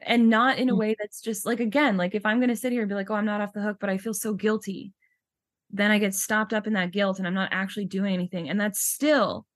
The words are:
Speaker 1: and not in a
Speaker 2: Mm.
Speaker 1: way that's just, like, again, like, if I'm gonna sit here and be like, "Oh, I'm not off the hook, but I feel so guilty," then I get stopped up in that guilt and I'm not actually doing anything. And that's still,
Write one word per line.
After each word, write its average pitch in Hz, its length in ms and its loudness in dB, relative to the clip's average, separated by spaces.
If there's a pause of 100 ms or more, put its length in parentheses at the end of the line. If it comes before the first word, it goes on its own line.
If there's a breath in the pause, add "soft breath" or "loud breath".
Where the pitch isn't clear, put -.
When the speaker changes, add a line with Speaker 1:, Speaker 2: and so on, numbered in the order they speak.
Speaker 1:
and 233 260 4
not 233 300 4
in 254 100 2
a 247 60 4
Speaker 2:
Mm. 190 40 2
Speaker 1:
way 220 200 0
that's 208 220 -10
just, 220 260 -6
like, 226 140 0
again, 240 360 2
like, 180 180 0
if 208 120 -2
I'm 214 140 2
gonna 247 160 2
sit 247 160 -2
here 247 100 0
and 208 60 -2
be 202 60 -2
like, 196 160 -4
"Oh, 214 40 0
I'm 208 100 0
not 208 160 -2
off 202 120 -4
the 208 100 -6
hook, 208 180 -4
but 202 100 -2
I 190 80 0
feel 214 160 -6
so 214 200 -4
guilty," 208 580 -2 (800)
then 202 200 2
I 214 80 4
get 202 160 0
stopped 214 380 -2
up 214 140 -2
in 214 80 -2
that 180 180 -2
guilt 196 260 0
and 185 80 -2
I'm 175 80 -2
not 190 180 -2
actually 190 340 -4
doing 190 280 -2
anything. 180 340 -4
And 190 120 0
that's 208 200 -2
still, - 760 0